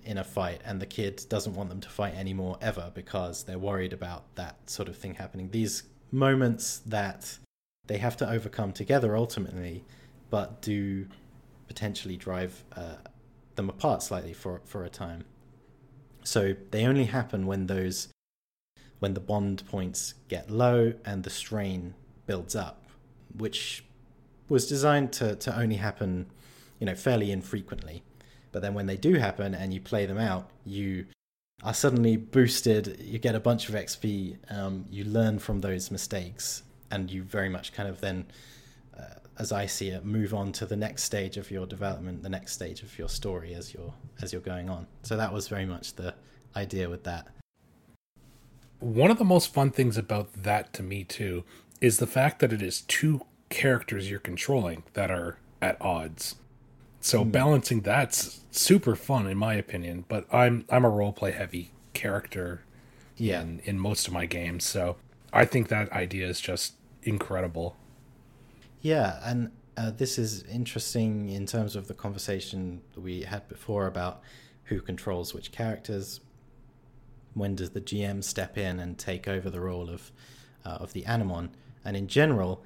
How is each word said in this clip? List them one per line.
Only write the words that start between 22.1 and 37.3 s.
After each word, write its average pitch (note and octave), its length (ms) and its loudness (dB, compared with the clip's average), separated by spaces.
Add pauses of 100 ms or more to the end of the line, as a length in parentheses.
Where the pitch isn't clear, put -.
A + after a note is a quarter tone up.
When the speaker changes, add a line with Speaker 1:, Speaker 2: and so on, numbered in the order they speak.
Speaker 1:
builds F2+ 300 -4
up, - 300 -6 (520)
which - 480 -6 (640)
was C3 180 6
designed C#3+ 460 4
to, G#2+ 240 0
to A#2+ 200 -4
only A2+ 180 2
happen, F#2+ 520 -2 (520)
you A2+ 60 -2
know, F#2 100 -2
fairly G#2+ 360 2
infrequently. F#2 720 -6 (500)
But F#2 80 -4
then G2+ 140 -2
when G2+ 100 -2
they F#2+ 120 -2
do E3 180 6
happen G2+ 400 2
and F#2 180 -4
you F#2 80 -4
play G#2 240 0
them F#2+ 140 -2
out, F#2+ 320 0 (120)
you G2 440 -4 (560)
are A2 100 -2
suddenly A#2 420 6
boosted, A2+ 840 4
you A2+ 180 -8
get A2+ 160 2
a G#2+ 40 0
bunch A#2+ 280 2
of G#2 80 -4
X G2+ 200 -4
P, G2+ 420 -2 (120)
um, F#2+ 400 -6
you G2+ 140 -8
learn G#2+ 360 4
from G#2 200 -2
those F#2+ 300 -2
mistakes, - 720 -6 (300)
and F#2+ 180 -2
you F#2+ 140 -6
very G2 260 0